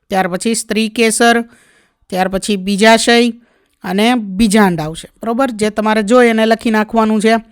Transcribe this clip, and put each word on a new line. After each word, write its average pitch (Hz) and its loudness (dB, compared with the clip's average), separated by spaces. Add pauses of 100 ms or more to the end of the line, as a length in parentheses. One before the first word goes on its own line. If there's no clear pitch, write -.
(100)
ત્યાર 185 -2
પછી 185 -4
સ્ત્રીકેસર, 220 0 (720)
ત્યાર 185 -2
પછી 190 -4
બીજાશય 220 2 (680)
અને 202 0 (300)
બીજાંડ 196 2
આવશે, 156 -10 (140)
બરોબર, 233 -2
જે 214 -4
તમારે 214 -2
જોઈ 233 4
અને 220 0
લખી 226 0
નાખવાનું 220 0
છે. 220 2 (140)